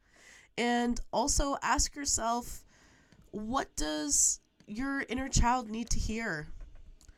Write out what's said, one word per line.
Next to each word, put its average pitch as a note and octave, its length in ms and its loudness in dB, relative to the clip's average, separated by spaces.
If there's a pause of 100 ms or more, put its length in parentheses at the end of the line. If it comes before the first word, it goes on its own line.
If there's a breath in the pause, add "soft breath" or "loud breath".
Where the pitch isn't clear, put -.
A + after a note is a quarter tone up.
(580 soft breath)
And A#3+ 420 2 (120)
also C#4 500 2
ask C4+ 340 0
yourself, A#3+ 680 -2 (680 soft breath)
what A3 440 -4
does D4+ 640 2 (280)
your C4+ 420 -2
inner C4 180 -2
child A#3+ 420 4
need A3+ 200 -4
to - 100 4
hear? G#3+ 480 -2 (720 soft breath)